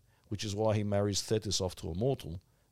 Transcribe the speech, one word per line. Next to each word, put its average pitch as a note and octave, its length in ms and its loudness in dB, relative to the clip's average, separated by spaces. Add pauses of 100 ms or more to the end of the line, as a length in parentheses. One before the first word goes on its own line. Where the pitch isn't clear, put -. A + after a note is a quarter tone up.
(280)
which G#2 160 -4
is G2+ 120 -2
why G#2+ 180 4
he G#2+ 80 2
marries G2+ 400 2
Thetis G#2+ 380 0
off F#2 160 -2
to - 140 -6
a E2 40 -4
mortal, G#2 460 -2 (320)